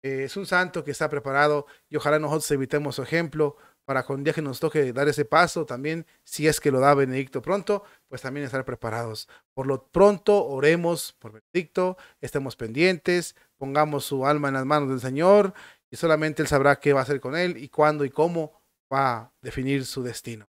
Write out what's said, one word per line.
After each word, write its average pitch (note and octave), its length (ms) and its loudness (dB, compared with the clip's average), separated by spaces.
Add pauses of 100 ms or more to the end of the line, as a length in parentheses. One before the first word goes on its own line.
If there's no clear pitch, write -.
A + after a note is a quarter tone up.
Eh, C3+ 220 -6
es C3+ 120 -10
un G3 80 -8
santo F3+ 380 -2
que C#3+ 80 -8
está D3+ 180 -2
preparado C#3+ 560 2 (240)
y D3+ 80 -6
ojalá D3 220 2
nosotros D3+ 320 -2
evitemos C#3+ 440 -2
su C#3 60 -6
ejemplo D#3 560 -2 (260)
para C3 200 -2
cuando C3+ 160 -6
un C#3+ 60 -8
día - 80 0
que E3 80 -4
nos C#3 180 -8
toque D3+ 320 0
dar C3+ 160 0
ese D3 160 0
paso E3 420 2
también, D3+ 400 -8 (200)
si D3 220 -2
es D3+ 120 2
que D3 120 2
lo C3 100 2
da C#3+ 120 8
Benedicto C3+ 480 0
pronto, G3+ 420 -2 (260)
pues C3 120 0
también C#3 240 -6
estar C3 200 -4
preparados. A2+ 640 -8 (240)
Por C3 120 -6
lo C3+ 220 -4
pronto, G3+ 580 4
oremos D#3+ 760 0
por A2 120 -18
Benedicto, F3+ 680 -4 (220)
estemos C3+ 380 -6
pendientes, E3+ 800 -2 (220)
pongamos C#3+ 480 -2
su C3+ 200 -2
alma D3 240 2
en C3+ 60 -2
las C3 100 -2
manos C#3+ 240 2
del C3 100 -4
Señor F3+ 540 4 (360)
y - 60 -18
solamente D#3 460 0
Él D3 80 0
sabrá C#3 300 4
qué D3 140 2
va C3+ 60 4
a B2+ 40 0
hacer C3+ 180 -4
con C3 140 -6
él F3 220 -2
y C3+ 120 -16
cuándo D3+ 340 2
y C3+ 60 -2
cómo D#3+ 520 -2 (300)
va C3+ 260 0
a A2 240 -16
definir C3 440 -4
su B2+ 180 -8
destino. A2+ 440 -12 (100)